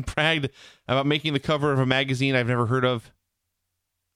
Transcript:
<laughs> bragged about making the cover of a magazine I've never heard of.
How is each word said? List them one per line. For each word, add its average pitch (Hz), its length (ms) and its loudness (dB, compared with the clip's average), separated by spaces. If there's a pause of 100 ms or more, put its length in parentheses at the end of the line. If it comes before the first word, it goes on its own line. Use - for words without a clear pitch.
<laughs> - 120 -12
bragged 156 360 0 (380)
about 135 180 0
making 156 260 0
the 185 80 0
cover 147 320 0
of 135 60 0
a 131 80 2
magazine 135 480 0
I've 123 140 0
never 120 180 0
heard 127 180 0
of. 123 280 -2 (1040)